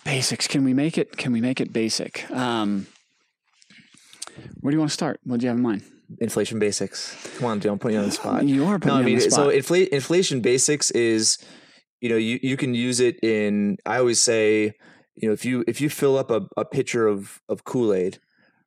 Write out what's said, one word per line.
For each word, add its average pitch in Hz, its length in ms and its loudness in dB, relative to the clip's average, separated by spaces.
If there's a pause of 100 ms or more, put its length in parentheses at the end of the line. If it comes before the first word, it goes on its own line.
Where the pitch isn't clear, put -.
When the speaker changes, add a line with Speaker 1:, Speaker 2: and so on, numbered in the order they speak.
Speaker 1:
basics. 131 440 -2
Can 139 160 0
we 131 120 2
make 151 240 0
it, - 180 -4
can 131 140 -4
we 117 100 0
make 127 180 -2
it - 140 -4
basic? - 560 -4
Um, 110 560 -2 (1700)
where 135 120 -2
do 151 40 2
you 156 40 2
wanna 151 100 2
start? 147 340 -4
What 123 160 -2
do 123 60 0
you 123 40 0
have 117 80 0
in 123 60 2
mind? 104 200 -2 (360)
Speaker 2:
Inflation 110 400 -2
basics. - 560 -4 (220)
Come 123 100 -2
on, 110 120 -2
dude, 104 120 0
I'm 101 80 -4
putting 110 160 -2
you 107 80 0
on 104 60 -2
the - 20 -2
spot. 104 360 -2
Speaker 1:
You 139 180 2
are 202 120 2
putting 151 120 0
Speaker 2:
No, 139 120 2
I - 20 2
Speaker 1:
me 127 100 2
on 127 40 4
Speaker 2:
mean, 127 80 4
Speaker 1:
the - 60 2
Speaker 2:
so 143 180 4
Speaker 1:
spot. - 40 4
Speaker 2:
infla-, 175 340 4
inflation 143 540 0
basics 127 500 2
is, 113 460 2 (640)
you 123 100 -4
know, 113 60 2
you, 113 280 0
you 131 140 0
can 131 180 -2
use 120 240 0
it 120 240 2
in, 104 540 2 (100)
I 113 100 0
always 120 240 2
say, 107 520 2 (420)
you 110 120 -4
know, 107 60 2
if - 120 -6
you, 127 220 -2
if 117 140 -4
you 151 80 0
fill 139 280 2
up 131 120 -4
a, 110 120 2 (160)
a 107 80 -2
pitcher 120 420 0
of, 98 420 -4
of 98 140 -6
Kool-Aid, 95 560 0 (480)